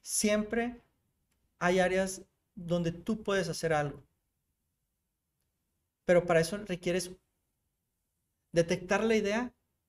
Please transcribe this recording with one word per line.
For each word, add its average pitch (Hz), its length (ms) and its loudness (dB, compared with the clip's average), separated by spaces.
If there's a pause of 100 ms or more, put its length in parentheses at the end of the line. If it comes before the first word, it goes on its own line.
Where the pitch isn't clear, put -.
Siempre 214 800 -2 (760)
hay 180 200 4
áreas 190 440 0 (320)
donde 170 360 -2
tú 220 300 -6
puedes 190 260 0
hacer 160 240 -2
algo. 147 320 -2 (2000)
Pero 175 200 6
para 165 140 4
eso 165 180 -2
requieres 180 540 -4 (1400)
detectar 180 520 0
la 226 120 2
idea 214 380 -2 (340)